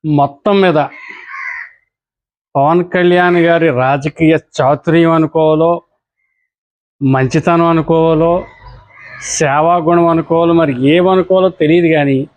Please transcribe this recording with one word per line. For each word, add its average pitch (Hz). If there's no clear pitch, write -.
మొత్తం 151
మీద 156
పవన్ 165
కళ్యాణ్ 175
గారి 165
రాజకీయ 143
చాతుర్యం 165
అనుకోవాలో, 160
మంచితనం 143
అనుకోవాలో, 165
సేవాగుణం 170
అనుకోవాలో, 165
మరి 143
ఏమనుకోవాలో 185
తెలియదు 170
కానీ 143